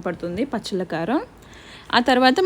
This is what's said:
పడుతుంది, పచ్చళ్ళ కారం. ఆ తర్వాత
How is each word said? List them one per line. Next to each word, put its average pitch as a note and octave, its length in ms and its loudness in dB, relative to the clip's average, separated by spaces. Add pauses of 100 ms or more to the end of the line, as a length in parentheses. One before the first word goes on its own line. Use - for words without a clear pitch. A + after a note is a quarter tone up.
పడుతుంది, F3 480 -6
పచ్చళ్ళ G3 400 -6
కారం. E3 260 -2 (760)
ఆ - 20 6 (100)
తర్వాత B3+ 360 4